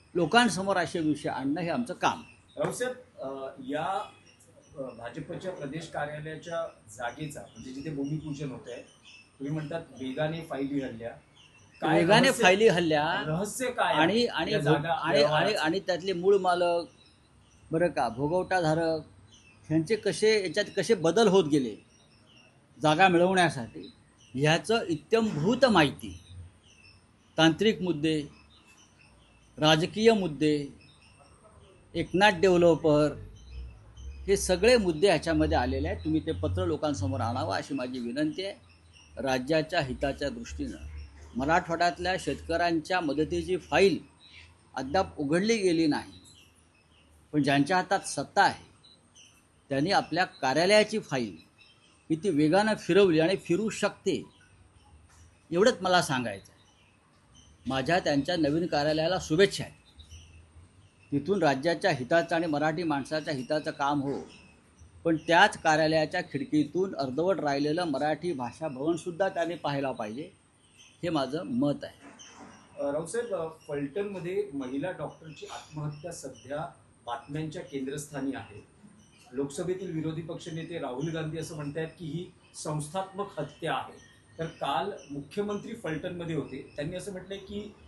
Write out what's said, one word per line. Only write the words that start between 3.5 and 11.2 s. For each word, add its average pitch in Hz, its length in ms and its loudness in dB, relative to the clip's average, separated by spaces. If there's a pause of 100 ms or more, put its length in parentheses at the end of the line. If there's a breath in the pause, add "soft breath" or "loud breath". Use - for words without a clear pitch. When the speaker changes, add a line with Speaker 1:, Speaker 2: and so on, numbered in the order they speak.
Speaker 2:
या, 143 420 -4 (680)
अ, 139 40 -10
भाजपच्या 131 680 -12
प्रदेश 147 360 -10
कार्यालयाच्या 156 800 -8 (300)
जागेचा, 120 440 -8
म्हणजे 120 320 -16
जिथे 143 160 -10
भूमिपूजन 147 640 -6
होत 117 180 -14
आहे, 117 120 -12 (580)
तुम्ही 143 140 -6
म्हणतात 156 280 -6 (180)
वेगाने 151 420 -4
फायली 139 380 -4
हल्ल्या, 117 300 -8 (720)